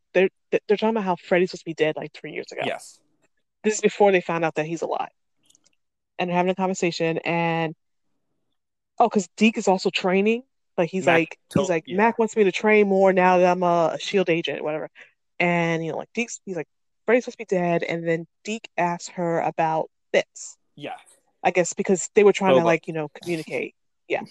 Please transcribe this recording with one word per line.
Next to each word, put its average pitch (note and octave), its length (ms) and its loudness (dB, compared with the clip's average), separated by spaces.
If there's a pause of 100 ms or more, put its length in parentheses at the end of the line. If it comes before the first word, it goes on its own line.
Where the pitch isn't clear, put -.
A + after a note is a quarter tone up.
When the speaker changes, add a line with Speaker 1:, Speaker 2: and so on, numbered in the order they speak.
(120)
Speaker 1:
they're, F#3+ 160 4 (220)
they're - 100 0 (160)
talking G#3+ 140 0
about A3+ 140 -2
how F3+ 120 0
Freddy's F3+ 340 0
supposed F3+ 120 -16
to E3+ 80 -10
be D#3+ 40 -10
dead, D#3 220 -2
like, D3 160 -10
three - 200 -14
years - 200 -12
ago. - 120 -10
Speaker 2:
Yes. - 340 -10 (640)
Speaker 1:
This G#3+ 100 0
is - 60 -8
before G3+ 320 4
they F#3 80 2
found E3+ 240 -4
out D#3+ 120 -2
that D3+ 100 -4
he's D#3+ 160 -8
alive. - 260 -6 (1080)
And F3+ 120 -4
they're F3 60 -2
having F3+ 160 2
a - 40 -8
conversation, F3 600 -2
and, E3 560 -2 (1200)
oh, A#3+ 100 4
'cause G#3 280 -2
Deke A3+ 220 2
is G#3 100 -2
also F#3 220 0
training. G3+ 540 0 (320)
Like, E3 140 0
he's F#3 160 -6
Speaker 2:
Mac E3+ 120 4
Speaker 1:
like, - 200 -4 (100)
he's - 60 -6
Speaker 2:
told, C#3 160 0
Speaker 1:
like, E3 160 -2
Speaker 2:
yeah. F3 100 -6
Speaker 1:
"Mac A3+ 220 2
wants A3 180 -2
me A3 80 4
to F#3 80 4
train G#3+ 360 4
more F#3+ 240 4
now F#3 260 4
that F3+ 120 6
I'm F3+ 120 0
a, E3+ 320 2
a C#3+ 40 -8
shield F#3+ 320 -2
agent," D3 320 -4
whatever. D3+ 280 -8 (480)
And, E3+ 460 0
you D#3 80 -6
know, - 60 -6
like, - 160 -12
Deke's, - 300 -6
he's F#3 120 -10
like, D#3 120 -8 (380)
"Freddy's A#3 180 2
supposed - 140 -14
to A3 60 -12
be F#3+ 120 -2
dead," F3 260 0
and E3 240 -6
then E3+ 200 -2 (180)
Deke A3 320 -8
asks F3 340 -4
her E3+ 300 -2
about D#3+ 500 -2 (220)
Fitz. - 440 -4 (180)
Speaker 2:
Yeah. C3 220 -14 (460)
Speaker 1:
I F#3 80 0
guess F3+ 240 0
because - 400 -2
they G3+ 100 6
were G3 80 8
trying F#3+ 200 0
to, F3 80 6
Speaker 2:
Bobo. E3 60 2
Speaker 1:
like, E3 220 0
you E3+ 60 -8
know, D#3 140 -6
communicate. D#3+ 680 -8 (340)
Yeah. - 220 -2